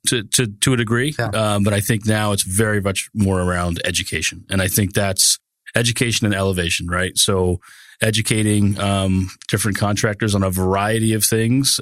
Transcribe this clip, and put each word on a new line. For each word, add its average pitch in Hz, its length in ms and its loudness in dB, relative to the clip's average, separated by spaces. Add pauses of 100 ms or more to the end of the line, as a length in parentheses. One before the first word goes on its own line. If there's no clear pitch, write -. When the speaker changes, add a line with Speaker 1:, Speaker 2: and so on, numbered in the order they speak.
Speaker 1:
to, 120 180 -2
to, - 220 0
to 104 260 -2
a 127 40 2
degree. 120 420 -2
Speaker 2:
Yeah. 117 100 -4
Speaker 1:
Um, 107 360 0
but 104 100 2
I 101 60 0
think 110 260 -2
now 107 260 0
it's 98 120 -2
very 104 360 0
much 98 340 -4
more 95 280 2
around 87 420 -2
education. - 640 -4
And 95 120 0
I 92 60 0
think 98 260 0
that's 98 440 2 (360)
education 117 500 0
and 104 100 2
elevation, 90 520 0
right? 90 320 -2
So 90 420 2 (400)
educating, 107 800 2
um, 95 480 0 (200)
different 101 280 0
contractors 104 580 0
on 98 80 2
a 95 80 2
variety 98 640 0
of 107 120 0
things, 117 580 2